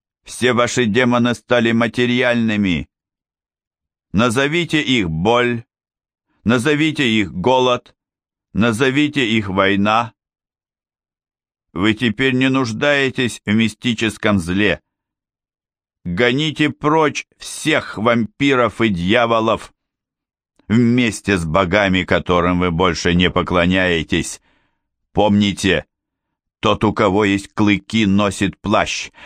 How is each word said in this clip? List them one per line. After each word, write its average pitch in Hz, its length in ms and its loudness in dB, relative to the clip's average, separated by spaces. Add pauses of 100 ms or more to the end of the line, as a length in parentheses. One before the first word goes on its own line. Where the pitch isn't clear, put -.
(240)
все - 280 -2
ваши 120 340 0
демоны 120 480 2
стали 117 380 0
материальными. 117 1160 0 (1200)
Назовите 143 720 0
их 110 280 0
боль, 117 540 0 (800)
назовите 143 640 0
их 107 240 0
голод, 123 640 0 (580)
назовите 131 760 0
их 107 200 -2
война. 101 640 0 (1600)
Вы 104 220 0
теперь 123 400 -2
не 131 140 0
нуждаетесь 131 960 -2
в 104 80 -2
мистическом 110 880 -2
зле. 90 420 -2 (1200)
Гоните 131 640 0
прочь 147 560 0 (100)
всех - 640 -4
вампиров 117 800 0
и 113 80 4
дьяволов 110 840 0 (920)
вместе 117 680 0
с 85 80 -4
богами, 92 600 0
которым 87 560 0
вы 90 100 0
больше 87 440 0
не 90 160 2
поклоняетесь. 87 1080 0 (720)
Помните... 101 760 0 (800)
Тот, 104 180 0
у 104 120 2
кого 104 320 2
есть 98 260 -2
клыки, 104 540 0
носит 98 520 -2
плащ, - 520 -2 (160)